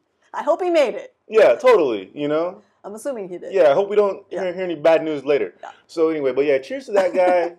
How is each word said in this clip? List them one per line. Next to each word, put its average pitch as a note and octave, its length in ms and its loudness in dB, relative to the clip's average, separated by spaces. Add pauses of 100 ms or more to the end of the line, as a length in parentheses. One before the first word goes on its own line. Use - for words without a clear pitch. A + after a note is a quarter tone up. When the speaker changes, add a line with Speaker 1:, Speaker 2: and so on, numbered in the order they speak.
(340)
Speaker 1:
I A3+ 100 -8
hope D#4+ 180 -2
he F4+ 80 -2
made D4 260 0
it. - 200 -14 (120)
Speaker 2:
Yeah, F#3+ 280 6
totally, C#3+ 580 2
you D3 140 -6
know? E3+ 340 -4 (220)
Speaker 1:
I'm G3+ 120 -14
assuming A3 340 -10
he F3+ 80 -12
did. - 160 -14
Speaker 2:
Yeah, E3+ 180 6
I - 20 2
hope G3 140 0
we G3+ 80 -8
don't G3+ 340 0
Speaker 1:
Yeah. F3+ 140 -8
Speaker 2:
hear, F3+ 100 -6
hear F#3 120 -8
any F3 100 -6
bad D#3 300 2
news D3+ 180 -6
later. B2+ 380 -2
Speaker 1:
Yeah. - 100 -16 (160)
Speaker 2:
So D#3+ 220 0
anyway, C#3+ 240 -2
but C3+ 100 0
yeah, C#3+ 140 2
cheers C4 300 -10
to B3 60 -14
that F#3+ 200 0
guy. F3+ 460 0